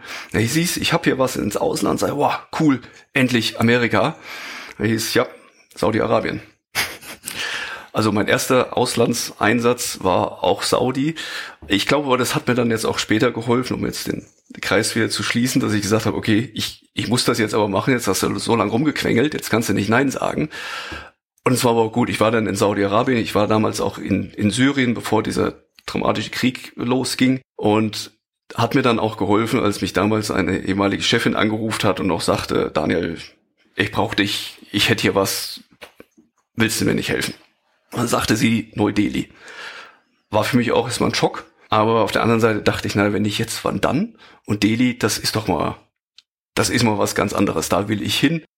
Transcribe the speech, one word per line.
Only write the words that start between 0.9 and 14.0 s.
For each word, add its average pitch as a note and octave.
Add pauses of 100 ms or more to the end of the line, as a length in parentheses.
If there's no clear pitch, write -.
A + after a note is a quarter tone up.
hab E3
hier C3
was C3
ins -
Ausland." -
Sag, -
"Wow, C#3 (200)
cool, C#3+ (320)
endlich B2
Amerika." A#2 (640)
Da G#2
hieß, A2
"Ja, A#2+ (480)
Saudi-Arabien." A2 (1600)
Also G#2+
mein G#2
erster B2+
Auslandseinsatz A#2+
war F#2
auch F#2+
Saudi. C3+ (520)
Ich G2+
glaube C#3+
aber, B2+
das A#2+
hat -
mir B2
dann A#2
jetzt A2+
auch -
später A2
geholfen, A#2+
um A2
jetzt -